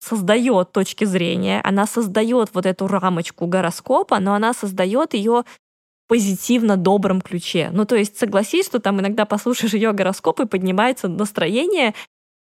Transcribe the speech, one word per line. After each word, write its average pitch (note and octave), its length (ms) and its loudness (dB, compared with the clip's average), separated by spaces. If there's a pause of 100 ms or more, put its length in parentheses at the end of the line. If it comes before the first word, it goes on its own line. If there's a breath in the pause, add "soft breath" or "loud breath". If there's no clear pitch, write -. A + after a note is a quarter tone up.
создает G#3+ 720 2
точки G3 340 -2
зрения, F#3 580 -2
она G3 220 2
создает A3 680 0
вот F#3 120 -2
эту F#3+ 220 -2
рамочку F#3 580 -2
гороскопа, F#3+ 760 0
но G3 140 2
она A3 200 0
создает G3 600 -2
ее A#3 280 2
в - 40 -14 (640 loud breath)
позитивно A3 680 2
добром F#3+ 460 2
ключе. - 500 -4
Ну, G#3 140 0
то B3 100 0
есть, G#3 220 -2
согласись, G#3+ 480 0
что B3 140 -4
там G3 200 0
иногда G#3 260 0
послушаешь A3 480 -2
ее A3 200 2
гороскоп, G3 460 -2
и C4 60 2
поднимается G3 640 0
настроение G#3+ 840 -2 (560 loud breath)